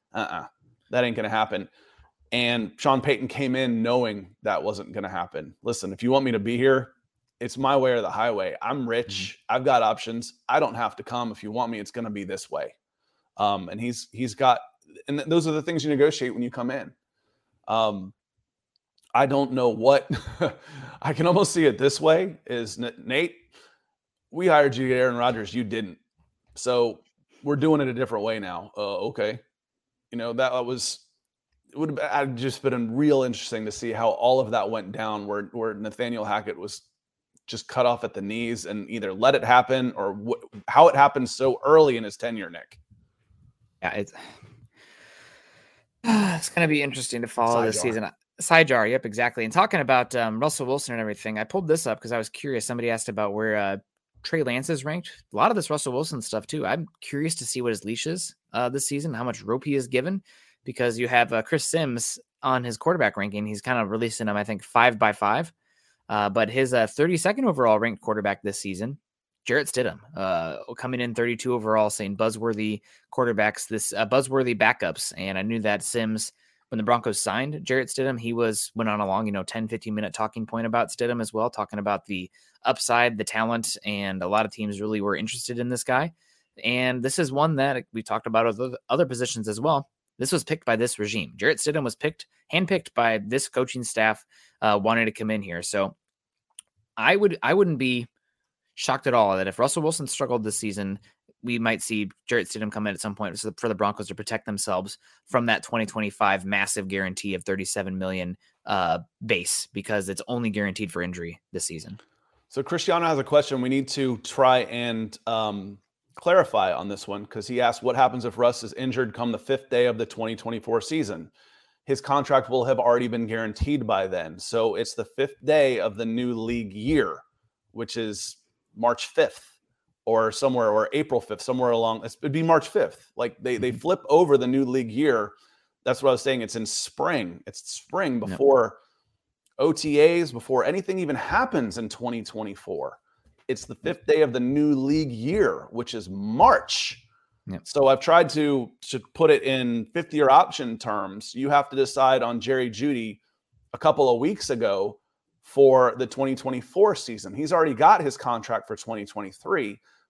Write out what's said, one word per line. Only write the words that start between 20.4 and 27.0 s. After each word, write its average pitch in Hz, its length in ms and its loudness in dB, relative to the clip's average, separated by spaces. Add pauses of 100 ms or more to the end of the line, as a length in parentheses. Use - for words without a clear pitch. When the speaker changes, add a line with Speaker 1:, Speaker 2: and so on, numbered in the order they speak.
Speaker 1:
I 151 100 -2
can 160 160 0
almost 175 240 4
see 165 140 4
it 117 120 6
this 139 220 2
way, 160 380 4 (100)
is, 117 320 -6
"N-, 120 180 -6
Nate, 151 380 -2 (960)
we 180 160 -2
hired 147 300 6
you 131 60 -2
to 131 40 0
get 127 120 2
Aaron 127 180 2
Rodgers. 113 360 0
You 120 120 -2
didn't. 101 320 -8 (580)
So 120 460 0 (420)